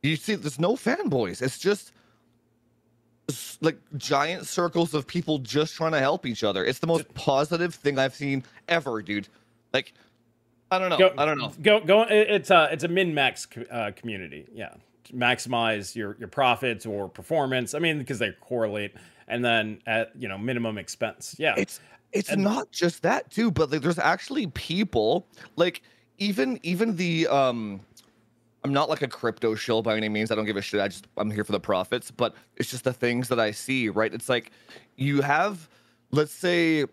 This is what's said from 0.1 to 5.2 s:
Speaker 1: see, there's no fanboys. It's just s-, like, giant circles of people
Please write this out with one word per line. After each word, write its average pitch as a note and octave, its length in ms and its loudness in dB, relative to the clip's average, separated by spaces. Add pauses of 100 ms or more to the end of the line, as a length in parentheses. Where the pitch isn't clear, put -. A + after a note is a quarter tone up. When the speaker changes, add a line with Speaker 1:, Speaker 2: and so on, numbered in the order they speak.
Speaker 1:
see, G#3 220 -2
there's D3 240 -6
no F#3+ 160 2
fanboys. G#3 640 -2
It's C3 160 -2
just G3+ 320 -2 (1400)
s-, - 320 -14
like, D#3 180 0 (180)
giant D3+ 500 0
circles E3+ 480 0
of D3 120 -2
people D#3 320 -2